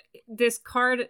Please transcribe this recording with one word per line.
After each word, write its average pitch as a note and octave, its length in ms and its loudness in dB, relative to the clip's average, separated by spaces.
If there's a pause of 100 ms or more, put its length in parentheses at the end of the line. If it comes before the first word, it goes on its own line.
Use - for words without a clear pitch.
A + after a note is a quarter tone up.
(280)
this A#3 300 0
card B3 520 0